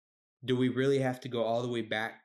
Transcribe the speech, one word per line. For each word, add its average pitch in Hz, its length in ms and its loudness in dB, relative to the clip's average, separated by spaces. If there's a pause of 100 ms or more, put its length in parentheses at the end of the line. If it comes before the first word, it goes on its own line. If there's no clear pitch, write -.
(440)
Do 123 120 2
we 127 140 4
really 135 300 2
have 127 220 0
to 127 80 -8
go 117 140 -2
all 117 200 0
the 123 40 -2
way 120 140 -2
back 110 440 -4